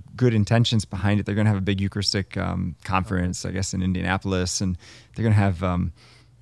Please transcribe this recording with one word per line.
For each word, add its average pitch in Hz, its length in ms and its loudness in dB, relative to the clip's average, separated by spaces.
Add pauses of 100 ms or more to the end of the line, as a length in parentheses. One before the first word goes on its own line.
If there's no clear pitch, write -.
(140)
good 123 180 4
intentions 113 520 2
behind 101 340 0
it. 95 80 -2
They're 101 80 -2
gonna 107 140 2
have 101 100 2
a 95 40 -2 (100)
big 95 80 -2
Eucharistic, 98 560 -2
um, 90 480 -2
conference, 92 600 0
I 92 60 -6
guess, 95 240 -4
in 92 80 -2
Indianapolis. 92 800 -2
And 92 180 -2 (380)
they're 110 80 -2
gonna 110 100 4
have, 98 300 2
um, 90 280 -2 (500)